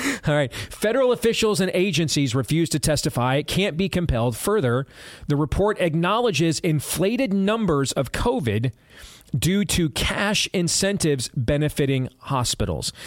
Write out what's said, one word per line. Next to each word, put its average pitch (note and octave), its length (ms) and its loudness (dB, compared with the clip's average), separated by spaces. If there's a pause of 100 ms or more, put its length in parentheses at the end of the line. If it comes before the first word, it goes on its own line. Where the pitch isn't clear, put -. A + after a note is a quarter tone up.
(280)
All D3 80 4
right. C#3+ 180 0
Federal B3 580 0
officials A3 480 2
and F#3 140 0
agencies D#3 600 0
refuse D3+ 360 0
to D3+ 100 0
testify. C3 560 0
It D#3 120 -2
can't F#3 300 -2
be F#3 120 0
compelled. B2 460 0
Further, C#3 520 0 (400)
the D3 80 0
report F3+ 440 2
acknowledges E3+ 800 2
inflated F#3+ 760 0
numbers G3 580 2
of C3 200 -2
covid B2+ 600 0 (640)
due G#2+ 280 0
to E3 240 0
cash - 640 -2
incentives E3+ 840 0
benefiting C#3 720 0 (120)
hospitals. G#2 720 -2 (140)